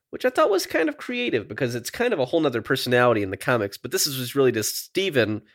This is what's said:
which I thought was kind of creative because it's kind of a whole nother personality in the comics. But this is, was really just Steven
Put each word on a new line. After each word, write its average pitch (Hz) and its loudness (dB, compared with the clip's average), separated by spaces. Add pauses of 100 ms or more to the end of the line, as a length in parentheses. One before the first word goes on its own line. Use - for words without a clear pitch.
(120)
which - -6
I 254 2
thought 311 2
was 381 2
kind 320 0
of 294 -6
creative 247 -4
because 120 -4
it's 120 -8
kind 240 -2
of 170 0
a 127 0
whole 165 0
nother 123 0
personality 123 2
in 95 -4
the 98 -6
comics. 113 -2
But - -12
this 185 0
is, 135 -4
was 120 -8
really 131 6
just 110 -2
Steven 127 0 (120)